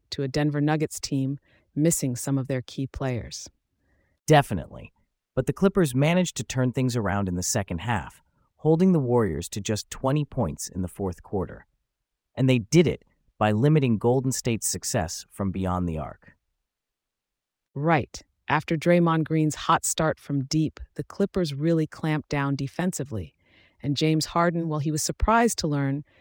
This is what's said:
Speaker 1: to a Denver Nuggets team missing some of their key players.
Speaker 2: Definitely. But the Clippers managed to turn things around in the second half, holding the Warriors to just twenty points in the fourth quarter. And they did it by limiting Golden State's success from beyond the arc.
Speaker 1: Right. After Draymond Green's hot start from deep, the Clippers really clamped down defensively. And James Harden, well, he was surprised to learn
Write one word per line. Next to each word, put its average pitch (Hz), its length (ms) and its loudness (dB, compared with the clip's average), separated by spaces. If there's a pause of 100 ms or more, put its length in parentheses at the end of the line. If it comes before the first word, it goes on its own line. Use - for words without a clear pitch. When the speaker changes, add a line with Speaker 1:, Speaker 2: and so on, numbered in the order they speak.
Speaker 1:
to - 140 -6
a 139 40 -2
Denver 147 320 0
Nuggets 151 400 0
team 135 380 -2 (380)
missing 147 400 0
some 139 240 -2
of 131 80 -4
their 127 160 -2
key - 240 -8
players. 120 600 -6 (800)
Speaker 2:
Definitely. - 680 2 (440)
But 127 100 0
the 143 80 -4
Clippers 190 400 2
managed 160 440 2
to 131 60 -6
turn 127 280 -2
things 127 240 -2
around 101 320 -2
in 90 80 -2
the 90 80 -4
second 92 380 -4
half, 104 420 -6 (340)
holding 165 340 4
the 170 80 4
Warriors 113 500 0
to 107 120 -8
just 104 300 -4
twenty 143 340 -2
points - 440 -4
in 92 120 -6
the 90 60 -2
fourth 95 340 -6
quarter. - 460 -6 (640)
And 131 160 2
they 127 80 6
did 151 300 4
it - 180 -4 (320)
by 107 140 2
limiting 127 480 4
Golden 127 320 2
State's 117 360 -2
success - 600 -4
from 98 220 -4
beyond 90 360 -2
the 80 120 -4
arc. - 360 -12 (1400)
Speaker 1:
Right. 147 480 -2 (240)
After 156 280 0
Draymond 170 480 4
Green's 156 320 0
hot - 300 0
start - 340 0
from 139 260 -2
deep, 156 340 -2 (160)
the 151 80 -8
Clippers 185 500 -2
really 156 320 2
clamped 156 440 -4
down 139 260 0
defensively. 139 800 -4 (480)
And 143 120 -2
James 156 320 0
Harden, 170 400 0
well, 151 120 -2
he 151 120 -2
was 151 120 -2
surprised 226 560 2
to - 80 -2
learn 143 360 -2 (180)